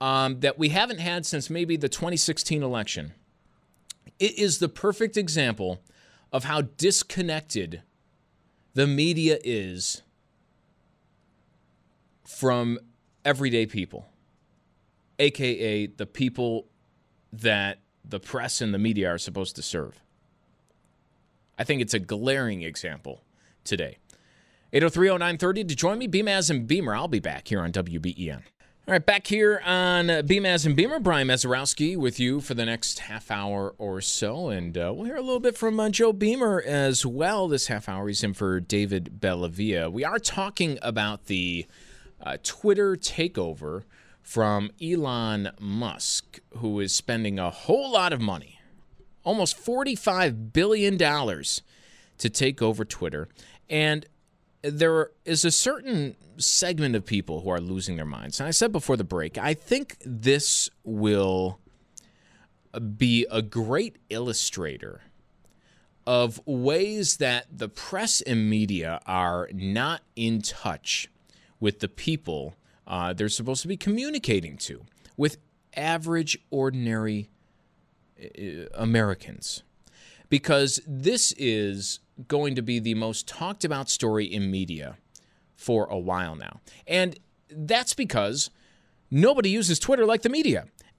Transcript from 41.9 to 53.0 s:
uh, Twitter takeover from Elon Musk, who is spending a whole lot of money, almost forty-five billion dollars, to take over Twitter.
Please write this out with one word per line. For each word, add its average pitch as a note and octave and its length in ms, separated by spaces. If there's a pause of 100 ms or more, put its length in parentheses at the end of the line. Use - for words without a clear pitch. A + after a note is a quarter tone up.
uh, - 220
Twitter G3+ 540
takeover F2 880 (400)
from G#2 480 (100)
Elon A#2+ 800
Musk, G#2 800 (180)
who G#2+ 220
is F#2+ 120
spending A2 460
a F2+ 140
whole C4 400
lot F#3 200
of C3+ 80
money, F#2+ 400 (640)
almost G3 320
forty-five F#3 960
billion G3+ 460
dollars, C#3+ 640 (560)
to - 100
take C3+ 320
over A2 240
Twitter. D#2+ 460 (400)